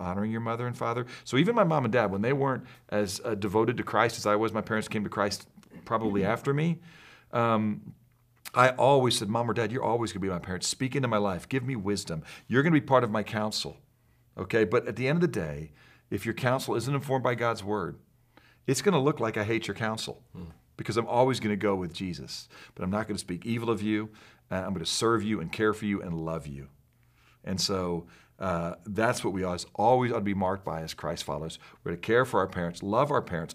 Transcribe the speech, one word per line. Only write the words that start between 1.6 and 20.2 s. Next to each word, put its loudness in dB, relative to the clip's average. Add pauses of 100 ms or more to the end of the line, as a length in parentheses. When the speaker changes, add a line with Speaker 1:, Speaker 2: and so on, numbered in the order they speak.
Speaker 1:
mom 4
and 0
dad, 4
when -2
they 2
weren't 0 (240)
as, -2
uh, -2
devoted 2
to -4
Christ 2
as -6
I 6
was, 2
my -2
parents -2
came -4
to -6
Christ -2 (380)
probably 0
Speaker 2:
Mm-hmm. 2
Speaker 1:
after -2
me, 0 (520)
um, 0 (600)
I 8
always 6
said, -2
"Mom 0
or -2
Dad, 0
you're -4
always 0
gonna -6
be 0
my -2
parents. -6
Speak -2
into 2
my 2
life. 0
Give 0
me -4
wisdom. -2 (260)
You're 6
gonna 4
be 6
part 6
of -2
my 0
counsel." -4 (640)
Okay? 2
But 2
at -6
the -2
end 2
of 0
the 4 (120)
day, -8 (380)
if -4
your -2
counsel 0
isn't 0
informed 0
by 2
God's -2
word, -4 (680)
it's 0
gonna 4
look 2
like -2
I 0
hate -2
your -6
counsel -6 (100)